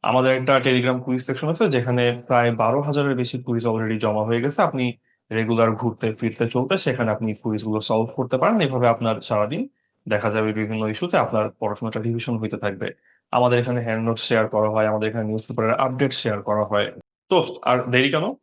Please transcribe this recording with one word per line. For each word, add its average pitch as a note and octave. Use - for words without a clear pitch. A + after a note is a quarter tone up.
আমাদের B2+
একটা C3
টেলিগ্রাম B2+
কুইজ B2+
সেকশন C#3+
আছে, A3
যেখানে B2
প্রায় A#2+
বারো A#2
হাজারের C#3+
বেশি B2
কুইজ A#2
already A2
জমা G#2+
হয়ে A#2
গেছে। C#3+
আপনি C3
রেগুলার A2+
ঘুরতে A#2
ফিরতে A#2
চলতে C3
সেখানে A#2+
আপনি A2
কুইজগুলো G#2+
সলভ A2+
করতে B2+
পারেন। G#3
এভাবে B2+
আপনার A2+
সারাদিন A2+
দেখা G#2
যাবে G#2+
বিভিন্ন A2
ইস্যুতে F3+
আপনার G#2+
পড়াশোনাটা A2
রিভিশন A#2
হইতে A2
থাকবে। G2
আমাদের B2
এখানে B2
হ্যান্ড A2+
নোটস A2+
শেয়ার A2
করা G#2+
হয়, A2
আমাদের G#2+
এখানে A2+
নিউজ A2
পেপারের A2+
আপডেট C3
শেয়ার G#2
করা G#2+
হয়। G2+
তো F#3
আর B2+
দেরি C3
কেন? D#3+